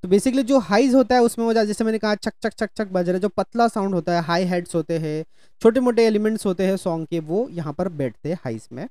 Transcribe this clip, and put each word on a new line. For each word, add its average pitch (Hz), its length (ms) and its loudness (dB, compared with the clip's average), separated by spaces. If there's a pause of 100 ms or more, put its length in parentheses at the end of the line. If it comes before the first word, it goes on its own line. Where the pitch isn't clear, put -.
तो 185 40 -8
basically 240 360 2
जो 269 160 4
हाइज 226 340 2
होता 247 200 4
है 247 80 6
उसमें 233 240 0
वो 226 60 0
जा-, 220 140 4
जैसे 214 180 -2
मैंने 220 140 0
कहा 214 160 0
छक, 208 180 -6 (100)
छक, 220 100 -2
छक, - 240 -6
छक 208 120 -4
बज 180 200 0
रहा 180 60 2
है, 185 60 0
जो 202 100 0
पतला 233 380 0
साउंड 196 260 -2
होता 175 180 -2
है, 175 100 2
हाई 170 220 0
हैट्स 180 300 -4
होते 165 240 -2
हैं, 156 260 -6 (380)
छोटे 226 180 6
मोटे 233 260 4
एलिमेंट्स 214 400 0
होते 190 200 0
हैं 190 100 0
सॉन्ग 165 300 -4
के, 170 140 -4
वो 165 300 -2
यहाँ 160 220 -8
पर 180 180 -4
बैठते 139 380 -6
हैं 170 160 -4
हाइज 113 280 -8
में। 135 180 -12